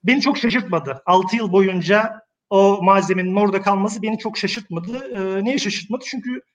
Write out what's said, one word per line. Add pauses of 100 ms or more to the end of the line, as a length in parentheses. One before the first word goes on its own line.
beni
çok
şaşırtmadı.
Altı
yıl
boyunca (300)
o
malzemenin
orada
kalması
beni
çok
şaşırtmadı.
Ee,
niye
şaşırtmadı?
Çünkü (140)